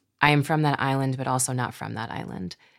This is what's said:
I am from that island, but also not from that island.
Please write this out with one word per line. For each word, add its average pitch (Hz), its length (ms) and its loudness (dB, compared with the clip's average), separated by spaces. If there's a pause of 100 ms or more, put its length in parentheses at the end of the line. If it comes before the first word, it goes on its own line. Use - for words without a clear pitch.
(200)
I 147 100 6
am 147 120 6
from 156 200 0
that 143 180 2
island, 135 360 0
but 131 100 -6
also 131 260 0
not 123 220 -4
from 107 200 -10
that 110 160 -8
island. - 460 -10 (220)